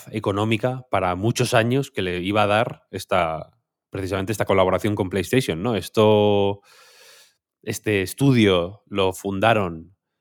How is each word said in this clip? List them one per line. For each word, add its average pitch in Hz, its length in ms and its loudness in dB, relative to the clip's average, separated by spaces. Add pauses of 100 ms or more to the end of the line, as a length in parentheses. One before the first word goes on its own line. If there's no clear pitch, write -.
(120)
económica 110 800 -2
para 90 260 -2
muchos 113 380 -2
años 123 380 0
que 104 100 -6
le 90 180 -4
iba 104 240 0
a 101 40 0
dar 117 420 -2
esta, 85 680 -4 (320)
precisamente 98 420 -6
esta 107 140 -4
colaboración 95 500 2
con 98 140 -4
PlayStation, 92 520 -2
¿no? 120 140 -2
Esto, 104 880 2 (1000)
este 107 400 -2
estudio 101 840 2
lo 95 260 0
fundaron 95 840 -2 (260)